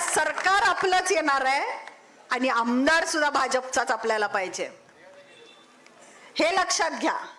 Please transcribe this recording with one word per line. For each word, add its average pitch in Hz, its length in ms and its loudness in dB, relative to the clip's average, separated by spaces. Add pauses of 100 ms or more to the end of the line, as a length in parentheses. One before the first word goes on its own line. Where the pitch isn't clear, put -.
(160)
सरकार 359 480 2
आपलंच 370 480 2
येणार 285 340 2
आहे 285 380 -2 (480)
आणि 247 180 0
आमदार 254 560 2
सुद्धा 311 240 0
भाजपचाच 254 640 0
आपल्याला 220 360 0
पाहिजे. 185 420 -4 (1700)
हे 339 200 2
लक्षात 349 360 0
घ्या 233 240 -2 (240)